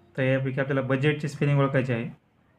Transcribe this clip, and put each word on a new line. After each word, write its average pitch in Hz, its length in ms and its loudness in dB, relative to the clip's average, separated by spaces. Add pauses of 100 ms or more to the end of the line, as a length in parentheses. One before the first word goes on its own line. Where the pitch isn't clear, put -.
(180)
तर 139 60 -2
यापैकी 135 380 0
आपल्याला 135 260 -2
बजेटची 147 400 0
स्पेलिंग 143 320 0
ओळखायची 135 340 2
आहे, 117 160 -4 (500)